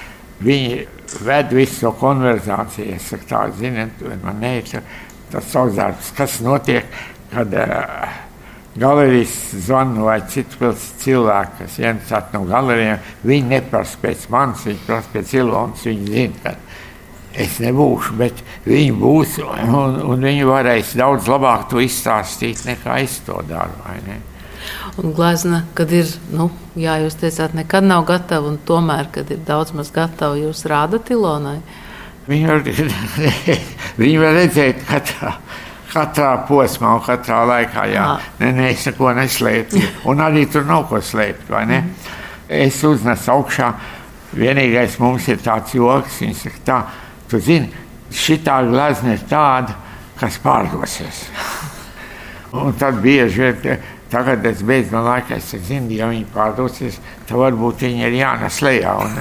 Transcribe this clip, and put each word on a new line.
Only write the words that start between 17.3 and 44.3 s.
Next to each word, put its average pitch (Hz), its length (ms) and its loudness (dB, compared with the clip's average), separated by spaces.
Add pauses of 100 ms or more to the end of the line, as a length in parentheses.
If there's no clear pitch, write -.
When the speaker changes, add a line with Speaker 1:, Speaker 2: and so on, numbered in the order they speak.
Speaker 1:
es - 240 -4
nebūšu, 120 580 2
bet 117 260 -2 (200)
viņi 127 340 4
būs, 139 420 4
un, 135 640 0
un 131 240 0
viņi 139 200 2
varēs 123 500 2
daudz 123 340 2
labāk 131 400 4
to 120 120 2
izstāstīt, 117 840 -2
nekā 123 360 -4
es - 180 -6
to - 220 -8
daru, 85 360 -6
vai 92 240 -12
ne? 98 180 -12 (760)
Speaker 2:
Un 165 160 -2
glezna, 170 580 2
kad 165 220 0
ir, 170 160 4 (180)
nu, 165 240 0 (220)
jā, 160 260 0
jūs 156 180 -2
teicāt, 160 400 -2
nekad 190 300 2
nav 175 180 6
gatava, 175 460 0
un 151 80 -4
tomēr, 160 500 2
kad 147 220 -6
ir 147 120 -6
daudz 156 300 -2
maz 147 200 -8
gatava, 160 440 0
jūs 156 300 -4
rādat 160 440 0
Ilonai? 151 500 0 (600)
Speaker 1:
Viņi 151 260 2
var, 151 160 4 (640)
<laughs> - 720 -2
viņi 147 200 6
var 156 160 6
redzēt 151 480 4
katrā, - 500 -2 (520)
katrā 151 460 2 (100)
posmā 120 540 4
un 113 80 -2
katrā 123 400 0
laikā, 117 440 2
jā. 101 180 2
Speaker 2:
Ā. - 300 -2
Speaker 1:
Nē, 127 160 2
nē, 127 160 2
es - 180 -2
neko 131 280 2
neslēpju. 120 680 2 (120)
Speaker 2:
<laughs> - 140 -2
Speaker 1:
Un 143 100 4
arī 156 260 4
tur 147 220 0
nav 156 200 2
ko 110 120 0
slēpt, 104 480 -2
vai 107 180 0
ne? 127 140 2
Speaker 2:
Mhm. - 380 -8 (300)
Speaker 1:
Es 143 340 2
uznesu 120 480 2
augšā. 131 380 2 (600)
Vienīgais 123 680 2